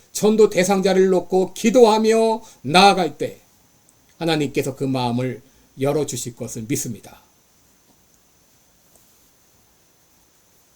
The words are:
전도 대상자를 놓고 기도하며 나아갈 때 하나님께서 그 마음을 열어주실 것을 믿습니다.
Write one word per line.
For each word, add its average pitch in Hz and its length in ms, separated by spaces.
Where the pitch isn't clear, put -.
전도 214 380
대상자를 190 600
놓고 185 440
기도하며 226 880
나아갈 180 540
때 120 220
하나님께서 147 580
그 - 80
마음을 123 580
열어주실 131 560
것을 113 320
믿습니다. - 540